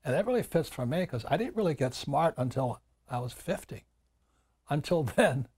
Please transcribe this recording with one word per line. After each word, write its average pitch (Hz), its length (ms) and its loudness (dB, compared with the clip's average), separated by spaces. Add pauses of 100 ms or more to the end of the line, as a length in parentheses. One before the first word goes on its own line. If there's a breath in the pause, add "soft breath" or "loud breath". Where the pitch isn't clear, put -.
And 131 80 0
that 202 140 2
really 240 160 2
fits - 260 0
for 127 160 -6
me, 165 220 0
'cause 117 220 -6
I 143 80 2
didn't 254 180 -4
really 190 180 2
get 127 220 0
smart 156 420 0
until 127 440 -2 (280)
I 123 100 -4
was 123 140 -6
fifty. - 520 -8 (840)
Until 151 340 2
<laughs> 113 120 -2
then, 143 320 4 (100)